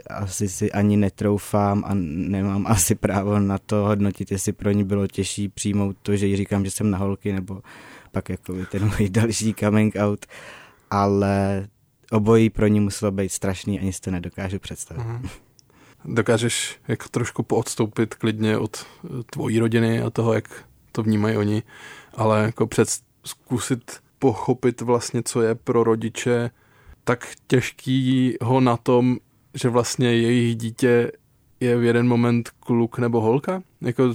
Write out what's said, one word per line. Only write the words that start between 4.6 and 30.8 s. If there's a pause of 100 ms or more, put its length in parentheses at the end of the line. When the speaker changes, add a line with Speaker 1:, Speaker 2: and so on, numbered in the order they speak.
Speaker 1:
ní
bylo
těžší
přijmout
to,
že
jí
říkám,
že
jsem
na
holky,
nebo (520)
pak
jako (160)
ten
můj
<laughs>
další
coming
out, (640)
ale (440)
obojí
pro
ní
muselo
být
strašný,
ani
si
to
nedokážu
představit.
Speaker 2:
Mhm. (760)
Dokážeš (120)
jako
trošku
poodstoupit
klidně
od, (180)
eh, (240)
tvojí
rodiny
a
toho,
jak (280)
to
vnímají
oni, (520)
ale
jako
před-, (240)
zkusit (260)
pochopit
vlastně,
co
je
pro
rodiče (540)
tak (180)
těžkýho
na
tom, (380)
že
vlastně
jejich
dítě (480)